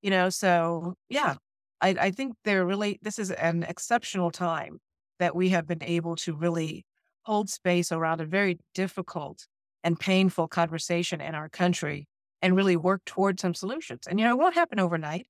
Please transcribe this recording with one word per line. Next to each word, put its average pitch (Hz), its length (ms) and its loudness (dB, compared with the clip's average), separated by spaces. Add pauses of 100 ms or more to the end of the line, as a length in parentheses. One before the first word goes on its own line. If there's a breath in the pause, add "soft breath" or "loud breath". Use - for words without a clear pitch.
You 196 80 -2
know, 185 200 4
so 170 640 2 (140)
yeah, 247 260 0 (460)
I, 185 80 4 (100)
I 190 120 2
think 254 240 -6 (100)
they're 190 200 4
really, 202 360 -2
this 208 180 -8
is 190 120 -4
an 170 320 0
exceptional 180 680 -2
time 165 460 -4 (420)
that 170 160 0
we 185 140 4
have 165 180 2
been 160 160 -4
able 170 340 -2
to 170 160 -6
really 165 520 -2 (380)
hold 208 260 0
space 175 420 0
around 165 300 -2
a 160 40 -4
very 185 340 0 (140)
difficult 175 720 -6 (380)
and 170 160 2
painful 185 480 4
conversation 170 720 -2
in 160 160 -8
our 151 140 -8
country 156 580 -2 (340)
and 185 140 4
really 190 220 6
work 180 260 2
towards 196 380 0
some 175 120 0
solutions. 202 540 -8
And, 196 120 0
you 220 60 4
know, 240 60 4
it 247 80 2
won't 339 160 4
happen 330 240 2
overnight 165 500 -2